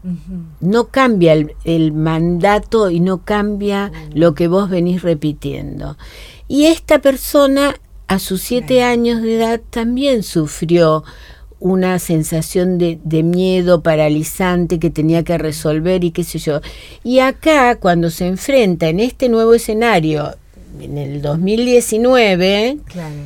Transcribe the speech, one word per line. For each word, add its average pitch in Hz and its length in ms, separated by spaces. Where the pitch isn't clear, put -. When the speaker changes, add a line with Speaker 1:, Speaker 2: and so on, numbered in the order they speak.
Speaker 1:
Ujú. 180 380
Speaker 2:
No 220 280
cambia 214 460
el, 151 200
el 160 280
mandato 175 960
y 170 100
no 180 240
cambia 202 680
Speaker 1:
Mm. 160 280
Speaker 2:
lo 170 160
que 170 160
vos 190 200
venís 180 340
repitiendo. 147 960
Y 285 160
esta 311 340
persona, 277 760
a 190 120
sus 190 220
siete 247 360
Speaker 1:
Claro. 247 140
Speaker 2:
años 233 300
de 226 160
edad, 226 320
también 240 540
sufrió 160 800
una 185 380
sensación 175 800
de, 170 260
de 160 200
miedo 180 600
paralizante 165 960
que 165 100
tenía 160 340
que 170 140
resolver 156 640
y 170 80
qué 170 140
sé - 140
yo. 151 200
Y 254 160
acá, 240 560
cuando 170 340
se 180 180
enfrenta 185 600
en 170 100
este 254 300
nuevo 226 240
escenario, 196 840
en 143 160
el 143 240
dos 151 180
mil 214 260
diecinueve, 233 1200
Speaker 1:
Claro. 156 300